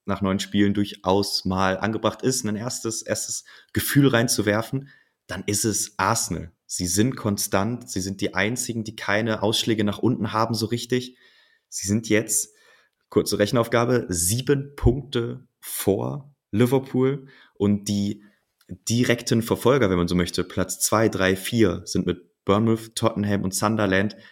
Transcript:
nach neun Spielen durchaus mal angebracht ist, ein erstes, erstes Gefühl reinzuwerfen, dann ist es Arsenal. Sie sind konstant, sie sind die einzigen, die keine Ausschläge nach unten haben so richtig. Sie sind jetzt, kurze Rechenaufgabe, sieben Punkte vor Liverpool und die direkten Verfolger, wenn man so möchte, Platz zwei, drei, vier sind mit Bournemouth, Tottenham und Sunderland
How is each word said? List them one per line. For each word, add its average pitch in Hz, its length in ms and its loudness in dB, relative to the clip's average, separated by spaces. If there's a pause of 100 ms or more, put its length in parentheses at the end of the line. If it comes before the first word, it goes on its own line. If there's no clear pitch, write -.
nach 98 160 -4
neun 95 180 2
Spielen 101 340 2
durchaus 101 720 0
mal 95 320 2
angebracht 107 460 -2
ist, 131 220 0
ein 107 100 -2
erstes, 113 480 -6
erstes - 420 -6 (280)
Gefühl 139 340 4
reinzuwerfen, 117 800 0 (380)
dann 101 180 -8
ist 104 200 0
es - 340 -2
Arsenal. 90 520 0 (140)
Sie - 220 -4
sind 107 280 2
konstant, 104 720 -2
sie 95 120 -4
sind 95 200 -6
die 101 120 -4
einzigen, 110 500 -2
die 110 120 -10
keine 107 480 0
Ausschläge 110 400 0
nach 104 160 -2
unten 113 340 0
haben 113 220 0
so 110 100 -2
richtig. 123 520 -4 (500)
Sie - 200 -10
sind 110 220 0
jetzt, - 440 0 (560)
kurze 101 300 0
Rechenaufgabe, 120 720 2
sieben 120 680 0
Punkte 123 720 0 (120)
vor 123 720 -4 (180)
Liverpool 131 760 2 (280)
und 101 320 0
die 101 360 -2 (640)
direkten 117 540 2
Verfolger, 117 480 2
wenn 92 80 2
man 87 100 2
so 87 80 0
möchte, 90 280 0
Platz - 360 -4
zwei, 110 300 2
drei, 95 260 2
vier 95 500 0
sind 95 200 -2
mit - 400 -8
Bournemouth, 113 500 0
Tottenham 104 480 0
und 95 100 -4
Sunderland 104 600 0 (160)